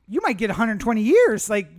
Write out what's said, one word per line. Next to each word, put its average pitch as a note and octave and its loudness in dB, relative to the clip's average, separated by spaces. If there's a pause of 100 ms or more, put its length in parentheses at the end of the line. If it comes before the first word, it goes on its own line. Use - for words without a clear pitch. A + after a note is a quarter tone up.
you A3+ -6
might D#4+ -2
get G#3+ -4
a F#3 -4
hundred G#3+ -2
twenty A3+ -2
years. F#4+ 2
Like, G3+ 0